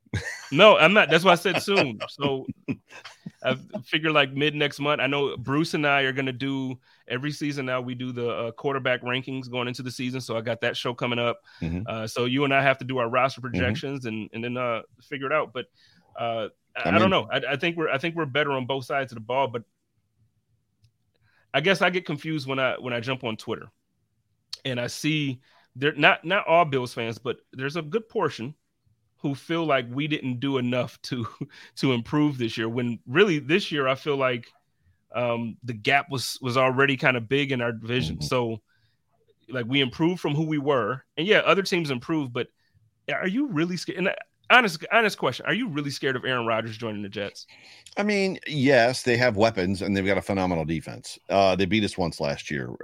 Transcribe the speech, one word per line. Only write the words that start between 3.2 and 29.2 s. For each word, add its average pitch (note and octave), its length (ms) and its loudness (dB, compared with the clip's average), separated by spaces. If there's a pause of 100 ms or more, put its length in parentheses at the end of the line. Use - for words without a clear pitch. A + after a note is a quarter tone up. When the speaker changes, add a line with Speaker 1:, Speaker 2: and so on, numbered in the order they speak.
Speaker 2:
I C3 140 0 (260)
figure, D#3 300 -2
like, C#3 200 4
mid D3 220 0
next D3 240 -2
month. D3 220 0
I C3 80 0
know C#3 280 -2
Bruce C#3 380 -2
and D3+ 100 0
I C#3 180 2
are C3 100 0
gonna C3+ 200 -4
do, C3 460 -6 (300)
every C3 240 -4
season C#3+ 340 -6
now B2+ 140 -2
we B2+ 160 -8
do B2+ 160 -6
the, A#2+ 180 -2
uh, A2+ 220 -4
quarterback C3 500 -2
rankings B2+ 480 -4
going B2 160 -2
into B2 160 -8
the B2 80 -6
season. B2+ 300 -4
So A#2 160 -4
I A2+ 60 -2
got A2+ 180 -4
that A#2+ 160 -2
show B2 180 -4
coming B2 240 -2
up. A#2 220 0 (200)
Speaker 1:
Mm-hmm. E2+ 260 -4
Speaker 2:
Uh, A2 200 -6
so B2 200 -2
you C3 180 2
and C#3 100 2
I C3+ 80 6
have C3+ 160 4
to C3 60 -10
do B2+ 140 -4
our A#2 100 0
roster B2+ 320 2
Speaker 1:
Mm-hmm. B2 100 -8
Speaker 2:
projections B2+ 540 -2
and, A2 280 -6
and A2+ 120 -8
then, B2 120 -4
uh, A#2+ 260 -2 (200)
figure C#3 240 -8
it C#3 60 -2
out. D3 200 0
But, B2 140 -8 (500)
uh, A2+ 320 -4 (280)
I, - 40 -8
Speaker 1:
I C#3 80 -2
Speaker 2:
I - 40 0
don't E3+ 80 6
Speaker 1:
mean F#3+ 100 4
Speaker 2:
know. C#3+ 220 0
I, C3+ 220 -2
I - 20 -4
think E3+ 200 -2
we're, D#3 120 -2
I C3+ 100 -2
think E3+ 160 -4
we're D#3+ 120 -2
better C#3+ 260 0
on B2+ 140 -2
both C3+ 180 -4
sides C#3 260 -4
of A#2+ 60 -12
the A#2 60 -12
ball, B2+ 260 0
but A#2 160 -6 (1900)
I C#3 100 2
guess F#3+ 200 4
I F3+ 80 4
get F3+ 160 -4
confused D3+ 400 -6
when C3+ 140 -2
I, B2 180 2
when B2 140 -6
I A#2+ 80 -2
jump B2+ 240 -6
on A2 120 -4
Twitter - 340 -8 (920)
and B2+ 140 -4
I A#2+ 80 -2
see D3 540 -2 (340)
there, C#3 220 0
not, D#3+ 280 4
not F#3 220 0
all E3+ 180 6
Bills C3 300 -2
fans, A2+ 240 -6
but A#2+ 200 -6 (140)
there's C#3 240 -6
a E3+ 60 -6
good F#3 260 -6
portion D3+ 460 -4 (640)
who C#3+ 160 -4